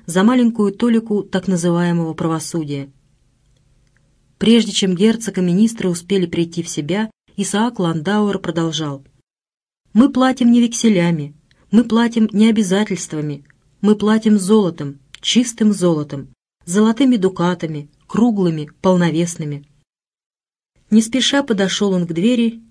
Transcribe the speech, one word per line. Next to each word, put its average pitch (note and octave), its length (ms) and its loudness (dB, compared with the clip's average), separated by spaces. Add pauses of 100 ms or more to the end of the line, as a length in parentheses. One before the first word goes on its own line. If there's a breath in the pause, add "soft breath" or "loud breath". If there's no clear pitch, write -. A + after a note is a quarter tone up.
за F3+ 180 0
маленькую A3+ 480 2
толику A3+ 500 0
так F#3 240 -6
называемого E3+ 680 0
правосудия. D#3 760 -6 (1500)
Прежде G#3+ 340 2
чем F#3 240 -2
герцог G#3+ 420 0
и - 20 -2
министры F#3+ 480 0
успели F3+ 380 -2
прийти E3+ 380 -4
в - 40 -12
себя, F3+ 400 -6 (280)
Исаак G#3 420 -4
Ландауэр F#3+ 640 -2
продолжал. D#3 640 -6 (880)
«Мы C4 180 4
платим B3+ 400 2
не A#3+ 100 6
векселями, F3 760 0 (340)
мы A#3 140 4
платим A3+ 480 0
не A3 180 4
обязательствами, F3+ 920 -2 (360)
мы G#3 140 4
платим G#3+ 460 2
золотом, F3 580 0 (220)
чистым A3 520 0
золотом, D3+ 580 -2 (340)
золотыми A3+ 500 2
дукатами, F3 760 -2 (180)
круглыми, F3+ 640 0 (100)
полновесными». E3 840 -2 (1300)
Не G#3+ 120 6
спеша C4+ 420 0
подошел G3 480 -2
он F3+ 120 0
к E3+ 80 -8
двери A3+ 580 0